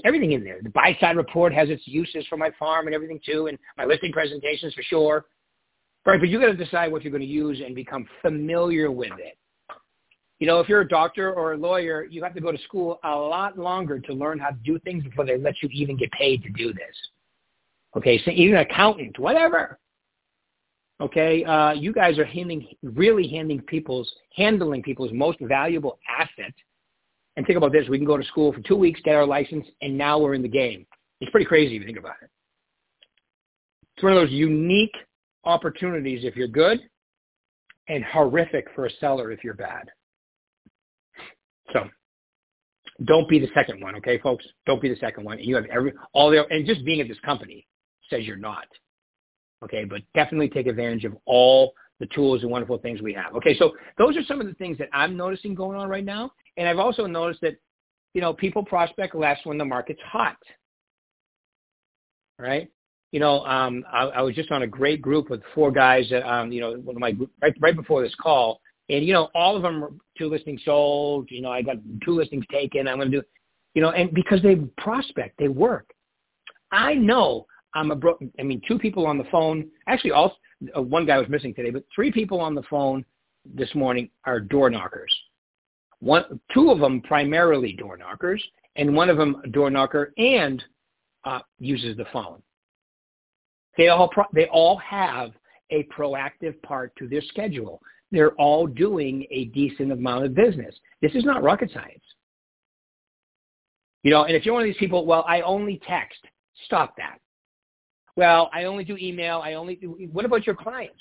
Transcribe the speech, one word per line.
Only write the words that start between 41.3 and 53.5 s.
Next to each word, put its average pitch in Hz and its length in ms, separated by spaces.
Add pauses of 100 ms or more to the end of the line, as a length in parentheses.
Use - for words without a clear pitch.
So 107 120 (1200)
don't 160 240
be 156 100
the 135 140
second 110 300
one, 95 140
okay, 120 220
folks? 127 280 (180)
Don't 131 160
be 139 80
the 123 80
second 110 280
one. 107 120
And 107 100
you 127 100
have 110 100
every, 127 260 (220)
all 147 160
the, 151 200
and 156 140
just 160 200
being 156 160
at 117 80
this 110 180
company - 400 (420)
says 117 160
you're 107 120
not, 101 300 (960)
okay? 107 220
But 101 160 (140)
definitely 151 340
take 131 180
advantage 117 380
of 101 100 (120)
all 131 480 (260)
the 107 60
tools 135 340
and 117 100
wonderful 120 280
things 117 240
we 107 100
have. 92 240
Okay, 147 220